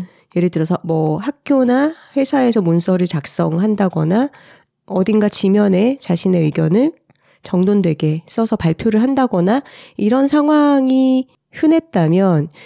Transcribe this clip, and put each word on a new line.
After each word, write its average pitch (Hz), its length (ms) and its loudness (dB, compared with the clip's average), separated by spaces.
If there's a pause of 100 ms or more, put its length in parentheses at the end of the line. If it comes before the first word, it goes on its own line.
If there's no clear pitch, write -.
(360)
예를 180 140 0
들어서 165 340 -2
뭐 156 340 -2
학교나 262 760 0 (220)
회사에서 254 440 0
문서를 175 460 0
작성한다거나 175 1200 -2 (560)
어딘가 208 420 0
지면에 202 680 2
자신의 175 440 -2
의견을 165 500 0 (500)
정돈되게 175 840 0
써서 226 300 -2
발표를 208 440 0
한다거나 254 600 0 (340)
이런 247 300 0
상황이 277 1000 2 (260)
흔했다면, 185 960 0 (180)